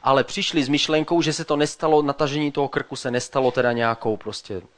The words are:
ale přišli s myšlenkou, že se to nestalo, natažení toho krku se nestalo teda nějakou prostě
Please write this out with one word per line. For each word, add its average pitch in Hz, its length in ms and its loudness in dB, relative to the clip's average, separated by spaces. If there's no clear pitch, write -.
ale 135 220 4
přišli 170 400 -2
s 123 40 -4
myšlenkou, 156 540 2
že 151 100 0
se 156 120 -4
to 151 120 0
nestalo, 151 460 2
natažení 147 500 -2
toho 139 160 0
krku - 280 -6
se 127 140 -6
nestalo 127 400 0
teda 123 220 0
nějakou 113 440 0
prostě 101 460 -10